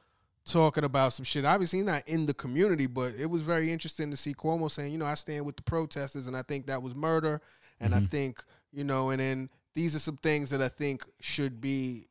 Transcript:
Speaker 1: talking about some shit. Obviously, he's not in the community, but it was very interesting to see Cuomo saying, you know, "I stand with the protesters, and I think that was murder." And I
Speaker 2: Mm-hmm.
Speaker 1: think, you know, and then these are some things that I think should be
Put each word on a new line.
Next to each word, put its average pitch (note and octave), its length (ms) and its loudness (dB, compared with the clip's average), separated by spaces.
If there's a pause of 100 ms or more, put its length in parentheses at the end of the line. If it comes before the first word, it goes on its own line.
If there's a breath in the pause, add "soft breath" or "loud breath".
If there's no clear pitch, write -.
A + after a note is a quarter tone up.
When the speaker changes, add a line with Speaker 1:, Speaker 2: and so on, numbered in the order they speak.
(460 soft breath)
Speaker 1:
talking D#3 380 4
about C3+ 300 4
some C3+ 100 -2
shit. C#3 220 0
Obviously, F3+ 340 4
he's G3+ 60 0
not D#3+ 220 -2
in D#3+ 180 0
the D3 80 2
community, D3 540 2
but B2+ 280 -2
it C#3 120 -4
was E3 160 -2
very D#3+ 280 0
interesting D#3+ 400 -4
to C#3+ 60 -6
see D3 160 -2
Cuomo D#3+ 360 -2
saying, C#3+ 220 -4
you D#3 60 -6
know, D#3 80 -4
"I D3 100 -2
stand D3 300 -4
with C#3+ 100 -8
the - 80 -16
protesters, C#3+ 640 -4
and B2+ 80 -6
I C3 60 -4
think C3+ 260 -6
that C3+ 160 0
was B2 120 -8
murder." D#3 440 2 (400 loud breath)
And G2 160 2
I G2 40 6
Speaker 2:
Mm-hmm. G2+ 80 4
Speaker 1:
think, C3+ 360 -2 (280 soft breath)
you C#3+ 120 -6
know, C3+ 280 2
and C3 100 0
then C3 280 -2 (240 soft breath)
these D#3+ 220 0
are D3+ 40 0
some D3 180 -2
things D3+ 340 2
that C#3 100 2
I B2+ 60 4
think C#3 360 -4 (180)
should C3 400 -2
be C3 500 -4